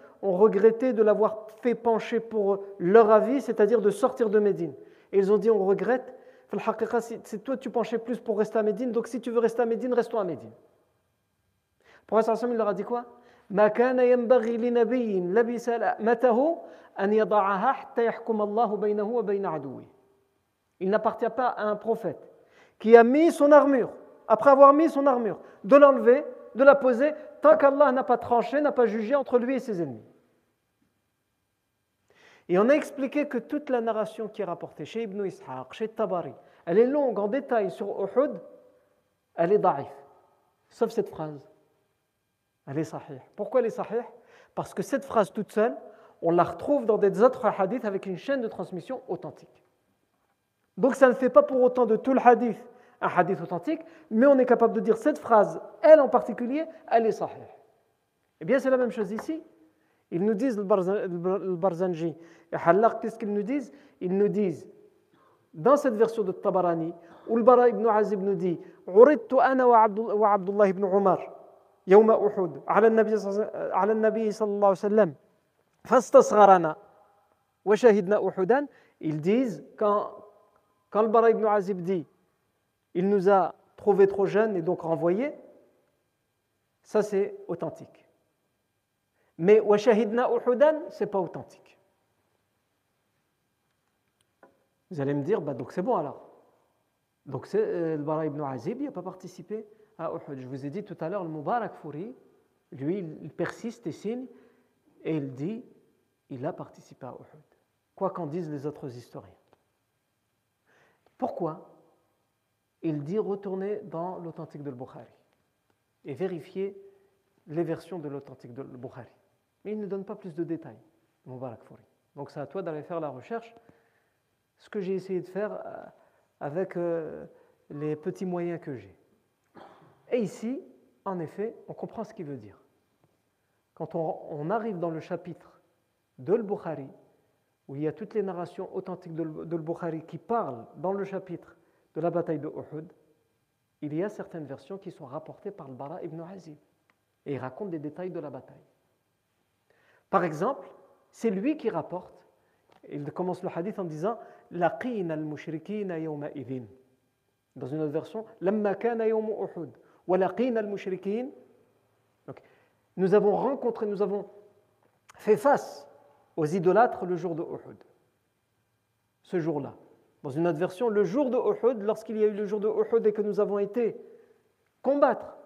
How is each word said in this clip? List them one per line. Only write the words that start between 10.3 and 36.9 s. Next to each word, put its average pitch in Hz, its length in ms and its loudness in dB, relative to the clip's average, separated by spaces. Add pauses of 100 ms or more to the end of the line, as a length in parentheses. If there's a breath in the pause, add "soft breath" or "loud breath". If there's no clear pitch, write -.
Le - 1600 -20
prophète 220 180 2
sallallahu - 0 -
alayhi 226 60 0
wa 220 40 0
sallam, 240 180 -4
il 233 40 -4
leur 220 100 -2
a 208 60 0
dit 190 100 -6
quoi ? « 240 220 -6 (440 soft breath)
Ma 208 200 4
kana 247 360 2
yanbaghi 240 520 4
li 240 140 -2
nabiyyin 220 600 0
labisa 233 440 0
la'matahu 240 800 2 (400 loud breath)
an 196 140 0
yada'aha 208 600 2
hatta - 300 -4
yahkum 220 380 -2
Allahu 208 360 0
baynahu 208 360 -2
wa 233 100 -2
bayna 196 300 -4
aduwwi. » 135 340 -10 (920)
Il 185 100 -2
n'appartient 214 400 -2
pas 247 180 -2
à - 160 -4
un 208 120 -2
prophète 208 520 -6 (520 soft breath)
qui 226 180 10
a 233 60 12
mis 294 280 4
son 294 200 4
armure, 269 380 6 (380)
après - 220 4
avoir 277 240 10
mis 311 160 4
son 277 180 0
armure, 233 320 0 (240 loud breath)
de 220 140 8
l'enlever, 269 480 6 (300)
de 220 80 2
la 277 120 10
poser, 262 380 2 (280 loud breath)
tant 302 140 8
qu'Allah 277 360 4
n'a 254 120 0
pas 240 140 2
tranché, 240 420 0
n'a 294 140 0
pas 247 120 2
jugé 214 300 -2
entre 262 220 0
lui 240 180 -2
et 247 40 -4
ses 190 220 -6
ennemis. 123 240 -8 (2500 soft breath)
Et 175 100 4
on 214 80 4
a 269 60 6
expliqué 285 540 -2
que 269 100 -6
toute 294 320 -8
la 254 100 0
narration 220 480 -4
qui 214 140 -10
est 196 40 -6
rapportée 170 380 -10
chez 220 200 -8
Ibn 202 220 -6
Ishaq, 131 480 -12
chez 220 140 -6
Tabari, 180 460 -4 (320 soft breath)
elle 175 140 2
est 240 80 6
longue 262 320 0